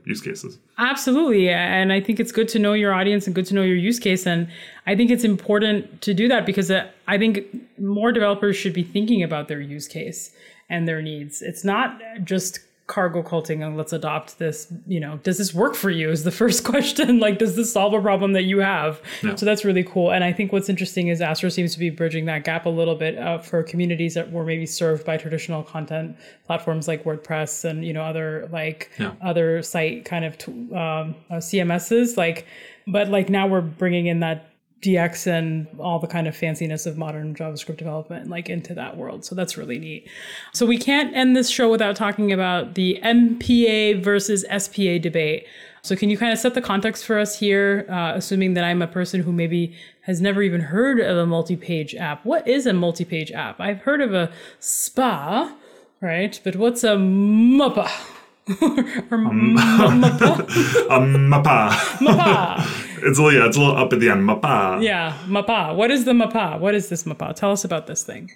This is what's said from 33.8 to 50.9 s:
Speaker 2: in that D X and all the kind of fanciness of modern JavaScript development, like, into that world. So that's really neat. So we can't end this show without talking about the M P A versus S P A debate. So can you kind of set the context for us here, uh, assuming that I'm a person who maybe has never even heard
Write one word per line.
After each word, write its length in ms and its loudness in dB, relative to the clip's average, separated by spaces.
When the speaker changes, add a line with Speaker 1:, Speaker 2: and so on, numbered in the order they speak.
Speaker 2:
in 140 0
that 260 -4
D 160 2
X 300 -2
and 400 -2
all 220 -4
the 80 -6
kind 180 -4
of 80 -4
fanciness 540 -4
of 100 -8
modern 380 -8
JavaScript 400 -10
development, 540 -10
like, 200 -10
into 260 -8
that 200 -12
world. 300 -12
So 100 -12
that's 220 -6
really 200 -8
neat. 300 -14
So 120 0
we 120 4
can't 360 0
end 220 4
this 140 2
show 200 2
without 280 2
talking 340 0
about 440 -2
the 280 0
M 360 4
P 280 4
A 280 2
versus 520 0
S 220 -4
P 180 0
A 100 2
debate. 460 -2
So 160 -2
can 120 2
you 80 2
kind 140 0
of 80 -2
set 140 0
the 80 -2
context 420 -2
for 160 0
us 200 -2
here, 500 2
uh, 260 -2
assuming 380 0
that 100 0
I'm 180 0
a 60 -2
person 360 -2
who 100 -2
maybe 400 -2
has 180 -2
never 200 2
even 200 2
heard 400 2